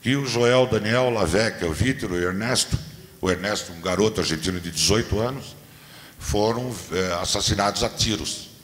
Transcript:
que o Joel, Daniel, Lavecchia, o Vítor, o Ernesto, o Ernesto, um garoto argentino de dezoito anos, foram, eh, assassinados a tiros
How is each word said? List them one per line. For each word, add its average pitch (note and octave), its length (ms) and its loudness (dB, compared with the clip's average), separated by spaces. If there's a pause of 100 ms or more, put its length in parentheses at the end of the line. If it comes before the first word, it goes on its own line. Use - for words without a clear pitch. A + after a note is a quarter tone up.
que A#2+ 120 0
o C#3 120 -2
Joel, A#2+ 420 4
Daniel, A#2 420 2
Lavecchia, G#2 560 2
o E2 60 0
Vítor, G#2+ 400 -2
o F2 60 -2
Ernesto, G2 600 0 (440)
o F#2 100 2
Ernesto, F#2+ 400 -4
um E2+ 80 -14
garoto F#2 400 2
argentino E2 400 -2
de E2+ 100 -8
dezoito G2 480 0
anos, B2 380 -4 (640)
foram, A2+ 560 0 (160)
eh, F2+ 300 0
assassinados G2+ 640 0
a A2 40 -2
tiros - 600 -4 (140)